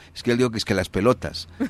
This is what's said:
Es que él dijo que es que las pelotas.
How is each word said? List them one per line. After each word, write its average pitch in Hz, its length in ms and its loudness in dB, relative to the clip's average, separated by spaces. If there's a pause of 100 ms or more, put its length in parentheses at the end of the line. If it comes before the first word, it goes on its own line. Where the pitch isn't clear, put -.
(140)
Es - 80 -14
que - 80 0
él 117 80 2
dijo 123 120 2
que 110 80 -8
es - 60 -4
que - 80 0
las 95 160 0
pelotas. 101 600 0 (220)